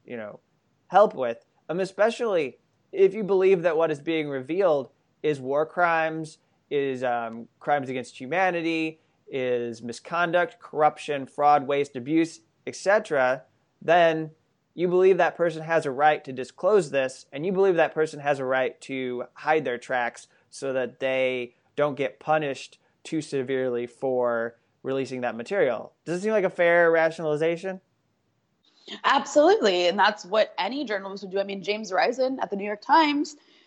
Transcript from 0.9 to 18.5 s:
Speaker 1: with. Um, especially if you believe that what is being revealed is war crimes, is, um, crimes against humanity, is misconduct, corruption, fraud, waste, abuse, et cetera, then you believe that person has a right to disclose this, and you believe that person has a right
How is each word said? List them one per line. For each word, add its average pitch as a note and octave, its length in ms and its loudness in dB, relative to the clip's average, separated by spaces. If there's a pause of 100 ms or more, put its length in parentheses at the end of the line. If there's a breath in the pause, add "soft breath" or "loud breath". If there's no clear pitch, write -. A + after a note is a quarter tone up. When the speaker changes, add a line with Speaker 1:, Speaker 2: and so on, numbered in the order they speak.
Speaker 1:
with. A#2+ 320 -6 (240)
Um, E3 100 -4
especially G3 800 -2 (320)
if F#3+ 220 4
you A3 100 -4
believe F#3+ 400 4
that E3 140 2
what D#3+ 140 2
is C#3+ 100 -6
being D#3 280 -2
revealed C#3+ 600 0 (320)
is D3 180 -2
war C#3 260 -2
crimes, D#3+ 720 -2 (320)
is, C#3 340 -2
um, A#2 440 -4 (140)
crimes D3 280 0
against B2+ 300 -8
humanity, E3 800 -2 (300)
is A#2+ 520 -4
misconduct, E3+ 800 -2
corruption, D3 680 0
fraud, D3 400 2
waste, C#3 300 -2
abuse, D#3 460 -2 (260)
et B2 80 -8
cetera, D3 680 0 (380)
then D#3+ 500 4 (440)
you E3+ 120 0
believe F#3 300 6
that E3 200 2
person D#3+ 260 -2
has D#3+ 220 0
a C#3+ 60 -4
right D3 320 2
to C3+ 100 -12
disclose D#3 580 0
this, C3 400 -2
and C#3+ 140 -8
you G3 60 -2
believe F#3+ 240 2
that D#3 180 2
person D#3 260 -2
has C#3+ 200 -2
a C3 60 -4
right C3 360 -2